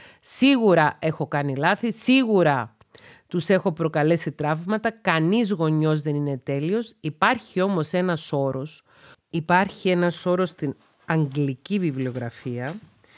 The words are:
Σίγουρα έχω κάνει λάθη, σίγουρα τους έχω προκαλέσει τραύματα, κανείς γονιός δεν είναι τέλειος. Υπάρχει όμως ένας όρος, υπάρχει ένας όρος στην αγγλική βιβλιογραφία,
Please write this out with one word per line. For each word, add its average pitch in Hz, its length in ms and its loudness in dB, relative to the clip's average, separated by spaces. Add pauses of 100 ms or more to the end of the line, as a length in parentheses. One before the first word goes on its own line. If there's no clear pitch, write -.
(200)
Σίγουρα 220 760 4
έχω 156 280 -4
κάνει 143 300 -4
λάθη, 196 360 0
σίγουρα 185 840 2 (500)
τους - 220 -2
έχω 185 240 2
προκαλέσει 156 600 0
τραύματα, 170 580 -2
κανείς 185 600 2
γονιός 156 520 2
δεν 147 120 -2
είναι 143 240 -2
τέλειος. 160 600 -4
Υπάρχει 190 600 -2
όμως 180 320 0
ένας 180 400 -2
όρος, 139 500 -4 (480)
υπάρχει 180 580 0
ένας 175 380 0
όρος 180 220 0
στην - 280 -8 (300)
αγγλική 147 720 -2
βιβλιογραφία, 127 1000 -6 (420)